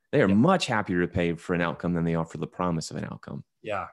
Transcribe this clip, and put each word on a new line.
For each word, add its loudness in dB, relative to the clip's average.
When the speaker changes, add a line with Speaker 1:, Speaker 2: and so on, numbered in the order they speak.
Speaker 1:
They 4
are 4
Speaker 2:
Yeah. 4
Speaker 1:
much 4
happier 0
to 2
pay 0
for -4
an 0
outcome -2
than 0
they 0
are -2
for -12
the -6
promise -4
of -10
an -8
outcome. -12
Speaker 2:
Yeah, -8